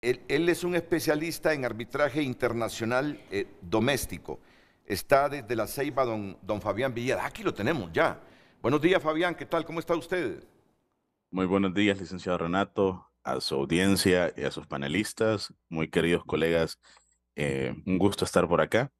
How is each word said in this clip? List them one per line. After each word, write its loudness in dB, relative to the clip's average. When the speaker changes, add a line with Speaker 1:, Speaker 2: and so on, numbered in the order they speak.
Speaker 1:
Él, -2
él 2
es 0
un 0
especialista 0
en -2
arbitraje -2
internacional, -2
eh, -2
doméstico. -2
Está 4
desde -4
La 0
Ceiba 0
don, -4
don -2
Fabián 0
Villeda. -2
Aquí -8
lo -2
tenemos -2
ya. 2
Buenos 2
días, 4
Fabián. 0
¿Qué -12
tal? -2
¿Cómo -8
está -2
usted? -4
Speaker 2:
Muy 0
buenos 2
días, 2
licenciado -4
Renato, 0
a -4
su -4
audiencia 2
y -6
a -2
sus -12
panelistas, -2
muy -2
queridos 2
colegas. 0
Eh, -2
un 2
gusto 2
estar 2
por 4
acá. 0